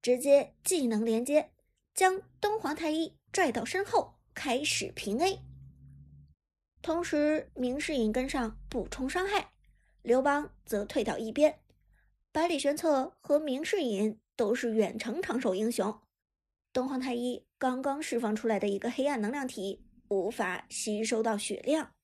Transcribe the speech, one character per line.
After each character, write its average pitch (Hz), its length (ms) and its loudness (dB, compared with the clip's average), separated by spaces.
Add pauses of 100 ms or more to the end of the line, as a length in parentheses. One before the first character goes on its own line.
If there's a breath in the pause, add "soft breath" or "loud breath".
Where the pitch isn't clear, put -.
直 247 160 4
接 277 440 6
技 320 240 2
能 220 180 2
连 226 200 2
接， 294 260 4 (440)
将 381 280 4 (180)
东 427 200 0
皇 285 160 -2
太 320 140 -2
一 320 260 -2 (160)
拽 339 180 2
到 220 140 -4
身 381 200 -2
后， - 340 0 (160)
开 269 280 -2
始 - 300 -2
平 214 300 -4
A。 381 200 0 (1400)
同 330 220 -2
时， 302 520 0
明 254 260 -2
世 302 160 -4
隐 220 160 0
跟 254 160 -2
上 240 300 -4 (100)
补 226 200 -6
充 269 200 -6
伤 370 180 -2
害， 392 260 -2 (500)
刘 247 180 4
邦 294 340 0 (120)
则 208 180 -2
退 240 180 -2
到 190 140 -2
一 220 160 -6
边。 302 300 4 (680)
百 320 160 0
里 339 120 0
玄 285 180 2
策 294 440 0
和 285 180 2
明 302 260 -2
世 381 180 0
隐 214 360 0 (180)
都 220 180 2
是 240 200 -2
远 220 240 2
程 240 240 -4
长 262 180 -2
手 208 140 0
英 214 180 0
雄， 214 300 -2 (680)
东 254 160 0
皇 262 120 -2
太 254 140 -4
一 240 320 -4 (120)
刚 254 220 0
刚 277 220 -2
释 233 180 -2
放 214 160 0
出 226 120 -4
来 208 100 2
的 208 100 0
一 196 100 0
个 233 120 -2
黑 262 160 0
暗 277 140 0
能 208 100 -2
量 277 160 -6
体 196 360 -8 (260)
无 196 220 0
法 185 380 -4
吸 214 360 -4
收 220 180 0
到 220 140 2
血 - 240 -6
量。 302 440 0